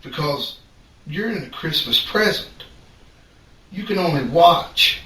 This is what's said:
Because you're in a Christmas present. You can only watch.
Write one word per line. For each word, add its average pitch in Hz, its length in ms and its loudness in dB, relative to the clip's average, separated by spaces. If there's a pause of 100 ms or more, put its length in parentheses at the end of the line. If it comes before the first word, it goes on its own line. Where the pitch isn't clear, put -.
Because - 560 -6 (480)
you're 196 260 -4
in 190 120 -4
a - 60 -12
Christmas - 500 -4
present. - 640 -2 (1040)
You 196 120 -10
can 202 140 -2
only 165 260 2
watch. 170 840 4